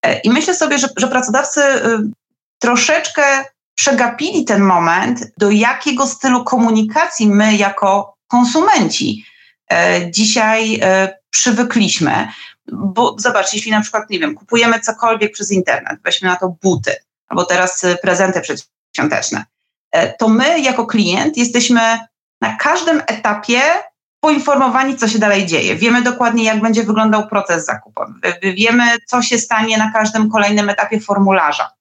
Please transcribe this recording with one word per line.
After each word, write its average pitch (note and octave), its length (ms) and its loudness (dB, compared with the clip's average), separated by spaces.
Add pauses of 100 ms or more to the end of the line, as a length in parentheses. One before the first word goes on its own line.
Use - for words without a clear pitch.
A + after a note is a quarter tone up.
E, - 160 0
i - 120 0
myślę D#4+ 240 0
sobie, C#4+ 240 0
że, C4+ 180 -2
że B3 120 0
pracodawcy, C4+ 520 0
y, B3+ 380 2 (600)
troszeczkę C#4 840 0 (300)
przegapili C4+ 720 0
ten G3+ 180 2
moment, F#3+ 640 0 (120)
do G3+ 120 2
jakiego B3 560 0
stylu B3 380 0
komunikacji A3+ 800 0
my G#3 300 4
jako G3+ 580 0 (140)
konsumenci, B3 960 2 (480)
e, F3 380 0
dzisiaj, A3 720 0
e, F#3+ 360 0 (120)
przywykliśmy. G#3+ 1000 0 (440)
Bo G3+ 460 -2
zobacz, G#3+ 340 -2
jeśli G#3+ 180 -6
na G#3+ 100 2
przykład, G#3+ 300 -6
nie F#3+ 80 -4
wiem, D3+ 160 -2
kupujemy A#3 460 0
cokolwiek A3 520 -2
przez F#3+ 200 -6
internet, - 520 -2
weźmy F#3 240 -2
na F3+ 80 0
to F3+ 260 -6
buty, F3+ 340 0 (320)
albo F3 160 -2
teraz, F3+ 400 -2
y, F3 180 2
prezenty F#3 380 0
przedświąteczne, - 1040 -6 (480)
e, - 200 0
to A3 160 0
my C#4 320 2
jako B3 260 -2
klient A3 500 0
jesteśmy A#3+ 640 2 (420)
na A3 160 -4
każdym E4 500 0
etapie A3 540 -2 (600)
poinformowani, C4+ 760 2
co A3+ 120 -2
się A3 100 0
dalej G3+ 280 2
dzieje. D3 300 -2
Wiemy A#3 260 2
dokładnie, A#3+ 420 0
jak A3 160 0
będzie A3 240 2
wyglądał G#3+ 440 0
proces F3 360 -2
zakupowy. - 480 -8 (100)
Wy-, F3+ 320 -2
wiemy, A#3 300 2 (220)
co B3 160 0
się A#3+ 160 0
stanie A3 400 0
na A3 140 0
każdym A3 380 0
kolejnym G#3 380 0
etapie G#3+ 320 -2
formularza. F#3+ 680 0 (100)